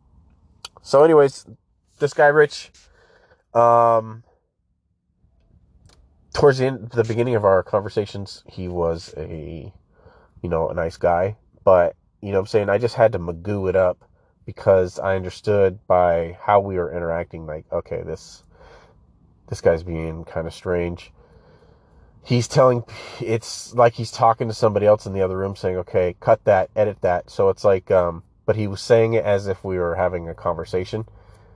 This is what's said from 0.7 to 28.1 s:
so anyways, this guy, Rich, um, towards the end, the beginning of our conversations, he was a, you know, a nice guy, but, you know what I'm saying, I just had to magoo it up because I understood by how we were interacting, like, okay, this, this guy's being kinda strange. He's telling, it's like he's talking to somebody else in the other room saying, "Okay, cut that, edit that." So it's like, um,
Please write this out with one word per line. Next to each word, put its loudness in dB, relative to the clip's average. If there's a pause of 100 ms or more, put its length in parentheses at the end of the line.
so 6
anyways, 4 (540)
this -2
guy, 4
Rich, 2 (840)
um, 2 (2000)
towards 4
the 0
end, -6
the 0
beginning -2
of 2
our 4
conversations, -6
he -12
was -6
a, -14 (680)
you -8
know, -2
a -8
nice -6
guy, 0 (260)
but, 4 (260)
you -10
know 0
what 0
I'm -6
saying, 0
I 2
just -4
had 4
to -6
magoo -6
it 0
up 0 (420)
because 0
I -2
understood -2
by 0
how 4
we -4
were -4
interacting, -8
like, -12
okay, -6
this, -16 (1040)
this -12
guy's 2
being -8
kinda -10
strange. -6 (1120)
He's -2
telling, 4 (380)
it's -8
like 4
he's -10
talking 0
to -6
somebody 0
else 4
in -10
the -2
other -2
room -6
saying, -4
"Okay, -2
cut 2
that, 2
edit 0
that." -2
So 0
it's -2
like, 0
um, 0 (220)